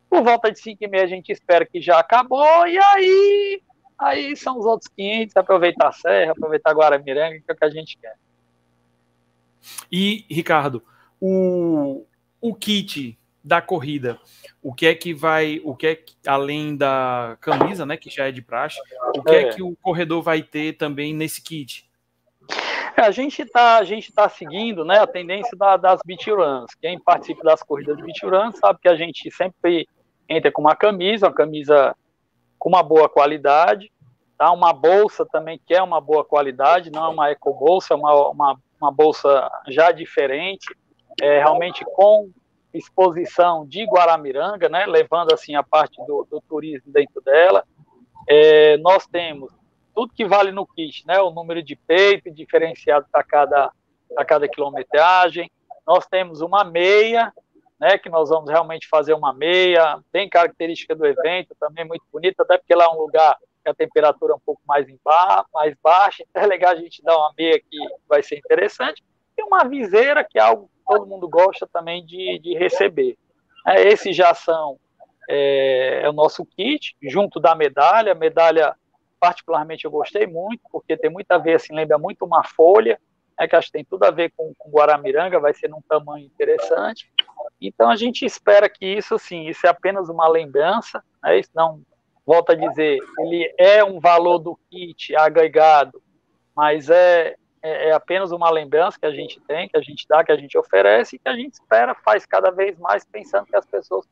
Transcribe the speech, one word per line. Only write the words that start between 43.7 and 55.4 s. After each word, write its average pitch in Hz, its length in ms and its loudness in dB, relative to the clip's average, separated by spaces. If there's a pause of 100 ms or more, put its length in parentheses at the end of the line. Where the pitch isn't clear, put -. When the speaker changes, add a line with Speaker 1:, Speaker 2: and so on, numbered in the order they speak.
Speaker 1:
Guaramiranga, 165 840 0
né, 175 180 -2
levando 165 460 0
assim 156 220 -4
a 143 80 0
parte 151 340 -2 (100)
do, 143 240 -6
do 151 120 -12
turismo 151 500 -12
dentro 143 300 0
dela. 165 420 2 (640)
É, 151 500 6
nós 180 280 2
temos 156 440 -10 (440)
tudo 240 180 -6
que 220 140 -6
vale 196 260 4
no 190 140 -10
kit, - 400 -12
né, 180 140 0
o 185 100 0
número 165 320 -10
de 143 120 -16
peito 196 560 0
diferenciado 156 800 -2
pra 147 120 0
cada, 143 500 0 (420)
pra 143 120 -4
cada 147 220 0
quilometragem. 160 1040 0 (360)